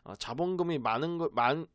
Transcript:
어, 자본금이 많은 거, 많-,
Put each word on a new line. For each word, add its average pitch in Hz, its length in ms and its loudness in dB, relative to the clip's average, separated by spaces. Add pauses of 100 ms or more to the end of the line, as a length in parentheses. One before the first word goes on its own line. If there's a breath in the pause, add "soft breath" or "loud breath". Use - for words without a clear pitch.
어, 98 140 -12
자본금이 170 640 -2
많은 127 380 0
거, 165 160 -2
많-, 127 400 2